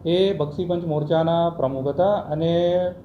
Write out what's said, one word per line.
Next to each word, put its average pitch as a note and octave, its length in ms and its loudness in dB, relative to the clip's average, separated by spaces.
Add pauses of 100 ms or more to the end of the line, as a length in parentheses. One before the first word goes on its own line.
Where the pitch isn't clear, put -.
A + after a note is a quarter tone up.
એ F#3 280 2
બક્ષીપંચ E3+ 520 -4
મોરચાના E3 640 2
પ્રમુખ C3+ 380 -2
હતા F3 260 2
અને E3+ 640 0 (260)